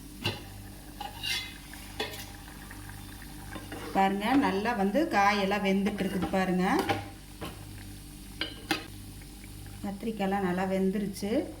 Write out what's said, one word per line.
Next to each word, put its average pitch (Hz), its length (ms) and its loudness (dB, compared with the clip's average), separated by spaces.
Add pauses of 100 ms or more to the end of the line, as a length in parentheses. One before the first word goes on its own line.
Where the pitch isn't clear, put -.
(4000)
பாருங்க, 196 300 4 (180)
நல்லா 202 280 4 (100)
வந்து 202 180 6 (160)
காயெல்லாம் 202 520 6
வெந்துட்டு 196 360 4
இருக்குது 185 320 0
பாருங்க. 185 300 4 (3250)
கத்திரிக்காயெல்லாம் 196 640 0
நல்லா 185 240 2
வெந்துருச்சு. 196 580 2 (280)